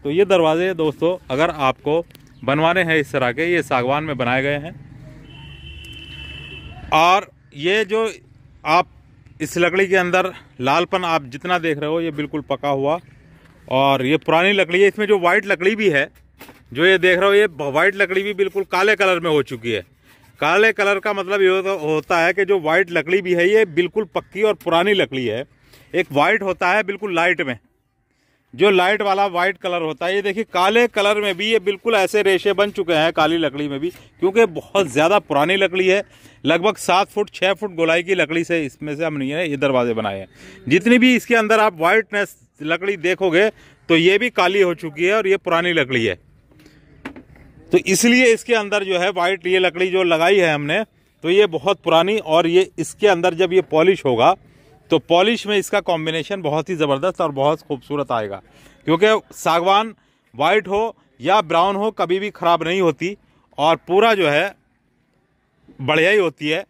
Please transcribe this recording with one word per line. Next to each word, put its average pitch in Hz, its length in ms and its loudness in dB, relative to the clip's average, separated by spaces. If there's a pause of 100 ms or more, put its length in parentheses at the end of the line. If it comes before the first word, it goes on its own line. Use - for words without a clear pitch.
तो 143 60 -6
ये 180 140 2
दरवाजे, 180 500 2
दोस्तों, 160 560 -2
अगर 151 200 0
आपको 151 560 -2 (380)
बनवाने 160 380 0
हैं 165 140 0
इस 143 160 -2
तरह 127 200 -2
के, 165 200 -4
ये 170 100 0
सागवान 135 420 -2
में 151 120 -8
बनाए 127 260 -2
गए 143 160 -4
हैं। 160 160 -14 (2250)
और 175 380 2 (260)
ये 190 280 -2
जो 214 280 -4 (520)
आप 170 240 2 (520)
इस 156 180 -8
लकड़ी 175 300 0
के 190 80 2
अंदर 180 360 0 (280)
लालपन 170 440 0
आप 165 200 -2
जितना 147 340 -4
देख 160 200 -4
रहे 151 120 -6
हो, 165 100 -2
ये 165 100 -4
बिल्कुल 147 300 -8
पका 139 280 -6
हुआ 143 300 -2 (720)
और 135 380 2
ये 151 100 2
पुरानी 165 360 2
लकड़ी 185 300 0
है। 202 60 6
इसमें 214 180 -4
जो 196 120 2
white 185 280 2
लकड़ी 202 300 0
भी 208 120 0
है, 147 220 0 (640)
जो 156 140 0
ये 190 120 4
देख 175 200 2
रहे 196 100 2
हो, 196 60 2
ये 208 120 4
वाइट 151 500 -2
लकड़ी 190 260 -2
भी 208 120 -4
बिल्कुल 190 300 -4
काले 196 320 0
color 185 240 2
में 170 100 -4
हो 147 120 2
चुकी 117 300 -6
है। 98 140 -4 (540)
काले 196 320 2
color 202 260 0
का 208 140 -4
मतलब 196 300 -2
ये 185 60 6
होता, 190 220 0
होता 156 480 -2
है 170 140 2
कि 190 120 0
जो 190 160 0
white 170 300 0
लकड़ी 175 320 0
भी 180 120 -2
है, 175 140 2
ये 220 160 4
बिल्कुल 175 400 -2
पक्की 180 380 -8
और 214 120 2
पुरानी 175 380 0
लकड़ी 135 340 -2
है। 113 180 -4 (500)
एक 180 180 0
white 180 300 2
होता 185 280 -2
है 208 120 0
बिल्कुल 196 320 -6
light 170 260 0
में, 127 180 -6 (960)
जो 180 160 4
light 196 320 2
वाला 202 240 0
white 180 320 -2
color 175 240 -4
होता 156 240 -6
है। 185 80 -2
ये 202 80 -2
देखिए, 202 220 -4
काले 214 420 2
color 208 340 0
में 202 160 -4
भी 208 140 -4
ये 226 80 2
बिल्कुल 202 360 -2
ऐसे 202 280 0
रेशे 190 300 2
बन 202 180 0
चुके 175 220 -4
हैं 160 200 2
काली 156 240 0
लकड़ी 147 320 -4
में 139 120 -8
भी, 175 100 -4
क्योंकि 196 560 0
बहुत 175 400 -2
ज़्यादा 156 320 2
पुरानी 160 380 0
लकड़ी 185 320 0
है। 196 140 2 (420)
लगभग 175 320 0
सात 190 320 0
फुट, 208 220 -6
छः 190 220 -2
फुट 190 220 -8
गोलाई 165 280 0
की 185 120 -2
लकड़ी 165 300 -2
से 165 200 -2
इसमें 147 320 -10
से 160 80 -6
हमने 147 220 -4
ये, 147 200 -4
ये 143 100 -6
दरवाजे 127 380 0
बनाए 104 240 -6
हैं। 95 100 -16 (400)
जितनी 190 300 4
भी 247 180 4
इसके 226 180 -2
अंदर 220 260 2
आप 202 200 0
whiteness 202 600 -2 (200)
लकड़ी 175 340 -4
देखोगे, 180 540 2 (380)
तो 170 80 4
ये 180 220 6
भी 240 120 -2
काली 196 300 2
हो 180 140 2
चुकी 156 300 -8
है 190 100 2
और 214 120 0
ये 196 100 2
पुरानी 175 360 0
लकड़ी 127 340 0
है। 92 80 -2 (1600)
तो 180 60 4
इसलिए 240 480 2
इसके 233 280 2
अंदर 202 300 -2
जो 185 140 -2
है, 185 120 -2
white 180 360 -2
ये 185 120 2
लकड़ी 180 320 0
जो 185 120 0
लगाई 170 360 2
है 165 160 4
हमने, 151 300 -2 (380)
तो 160 80 -2
ये 202 160 4
बहुत 175 340 -2
पुरानी, 170 380 2
और 165 280 0
ये 180 320 2
इसके 185 300 -2
अंदर 175 260 2
जब 175 180 0
ये 185 80 4
polish 160 440 2
होगा, 131 300 4 (560)
तो 165 80 4
polish 196 480 0
में 208 120 0
इसका 202 220 -2
combination 165 600 -4
बहुत 151 260 -2
ही 185 80 -4
ज़बरदस्त 151 440 -2
और 160 100 -2
बहुत 143 300 0
खूबसूरत 139 520 -8
आएगा। 101 300 -6 (420)
क्योंकि 190 360 2 (120)
सागवान 190 600 0 (420)
white 180 320 0
हो 208 280 -4 (240)
या 185 200 2
brown 175 360 0
हो, 208 140 -2
कभी 185 280 -2
भी 202 120 -6
ख़राब 170 320 0
नहीं 175 180 -2
होती 175 360 -2 (420)
और 156 180 2
पूरा 214 380 2
जो 180 140 0
है, 160 260 0 (1300)
बढ़िया 156 300 2
ही 214 80 4
होती 156 300 -2
है। 165 220 -4